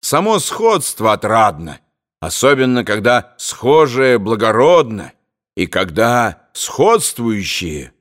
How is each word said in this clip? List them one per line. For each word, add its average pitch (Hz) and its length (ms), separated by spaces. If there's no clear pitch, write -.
Само 196 360
сходство 165 760
отрадно, 101 640
особенно 127 640
когда 110 540
схожее 131 800
благородно, 110 960
и 92 100
когда 104 880
сходствующие 104 1500